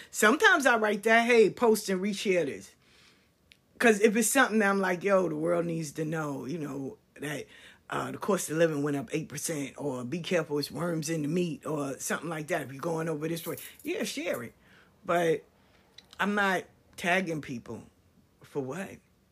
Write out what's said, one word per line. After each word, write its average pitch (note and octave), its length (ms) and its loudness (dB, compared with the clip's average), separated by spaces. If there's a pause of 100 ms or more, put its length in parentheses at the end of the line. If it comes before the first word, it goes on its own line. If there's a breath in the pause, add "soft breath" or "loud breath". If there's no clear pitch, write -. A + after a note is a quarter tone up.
(120)
Sometimes D4+ 540 6
I A#3+ 120 6
write G#3+ 260 0
that, A3+ 220 6
"Hey, A3+ 240 6
post A3 400 2
and F#3 120 0
reshare F#3+ 440 0
this." A2 260 -10 (1080 soft breath)
'Cause A3 240 4
if G#3+ 140 6
it's A3+ 140 2
something A3 300 4
that G3+ 100 4
I'm G3 100 2
like, F3+ 240 -2
"Yo, F#3+ 260 4
the D#3 60 -4
world E3+ 300 0
needs E3 280 -6
to D#3+ 120 -4
know," D3+ 400 -4
you D#3+ 140 -6
know, C#3 380 -8 (240)
that, C#3 240 -8 (440 loud breath)
uh, C3+ 220 -6
the B2+ 60 -10
cost F#3 320 -2
of D3+ 80 -2
living D#3+ 260 2
went C#3+ 140 0
up A#2 160 -6
eight D#3+ 160 -4
percent, D3 480 -6
or B2+ 260 -6
be C3+ 180 -6
careful, D#3+ 380 -2
it's C#3+ 120 -6
worms D#3+ 380 -4
in E3 140 -2
the C#3+ 40 -2
meat, E3+ 380 -2
or C#3+ 340 -4
something E3+ 300 -6
like D#3 180 -8
that. E3 160 -2
If C3 80 -12
you're C3+ 100 -12
going E3 280 -2
over D#3 180 -4
this E3 180 -6
way, - 120 -8 (260 loud breath)
yeah, D#4 200 -4
share C#4 400 -4
it. A2 100 -14 (520 soft breath)
But E3+ 380 2 (760 soft breath)
I'm G3 160 0
not G3 280 2 (340)
tagging F3 440 0
people A#2 420 -10 (600)
for - 200 -6
what? D3+ 260 -8 (420)